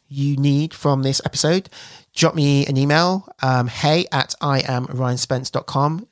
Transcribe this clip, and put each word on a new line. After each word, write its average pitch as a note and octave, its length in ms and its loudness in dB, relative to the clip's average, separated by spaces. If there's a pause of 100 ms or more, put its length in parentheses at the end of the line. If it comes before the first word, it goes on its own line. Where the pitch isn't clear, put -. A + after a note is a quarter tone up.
you C#3 280 -2
need C#3+ 380 2
from C#3 280 0
this C#3 220 0
episode. F3 460 0 (440)
Drop E3 200 2
me C#3+ 320 2
an C#3 100 0
email, E3 520 2 (140)
um, B2+ 260 2
hey D#3 420 0
at C3+ 300 -2
I C#3 200 0
am B2+ 260 -4
Ryan B2 320 -4
Spence B2+ 320 -4
dot - 160 -6
com. D#3 460 -2